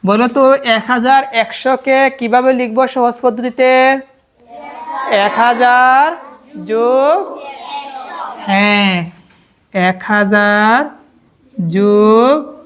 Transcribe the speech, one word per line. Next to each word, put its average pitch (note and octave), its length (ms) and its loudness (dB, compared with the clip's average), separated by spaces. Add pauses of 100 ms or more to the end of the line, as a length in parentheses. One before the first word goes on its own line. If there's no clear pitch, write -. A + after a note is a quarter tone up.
বলো G#3+ 220 2
তো, C4 260 4
এক A#3+ 320 -2
হাজার B3+ 460 2
একশোকে C4 800 0
কিভাবে B3+ 420 0
লিখবো B3 340 0
সহজ A#3+ 340 -2
পদ্ধতিতে? B3+ 800 2 (1080)
এক G#3 260 0
হাজার B3 760 2 (540)
যোগ, C4 720 0 (1080)
হ্যাঁ, G3 640 0 (640)
এক F#3 320 -2
হাজার G#3 800 2 (840)
যোগ G#3+ 880 2 (120)